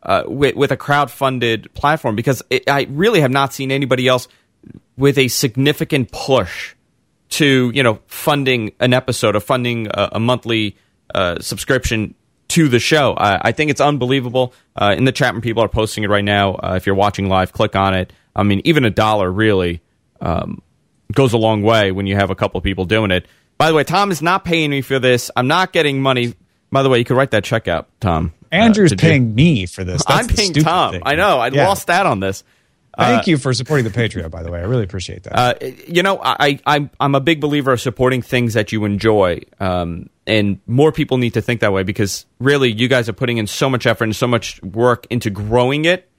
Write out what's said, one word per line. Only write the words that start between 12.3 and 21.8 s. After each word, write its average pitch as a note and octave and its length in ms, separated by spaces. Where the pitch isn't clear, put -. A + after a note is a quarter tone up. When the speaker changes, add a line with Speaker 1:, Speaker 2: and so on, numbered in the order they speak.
Speaker 1:
to E3 180
the A#2+ 120
show. C#3 340
I, G2+ 340
I A#2 60
think D3+ 180
it's - 80
unbelievable. B2+ 720
Uh, G2+ 220
in A#2 80
the C3 80
chat B2 180
room, A#2+ 100
people A2+ 220
are G#2 60
posting G#2+ 340
it G2+ 60
right G2+ 160
now. G2+ 300
Uh, F2+ 200
if F#2 100
you're G2 100
watching G2 340
live, F#2 240
click G#2+ 240
on G2 160
it. F#2 180
I G2+ 80
mean, G2+ 220
even D3+ 180
a A2+ 60
dollar G#2+ 420
really, F#2 500
um, - 420
goes C3+ 180
a A#2 60
long A2 240
way G#2 320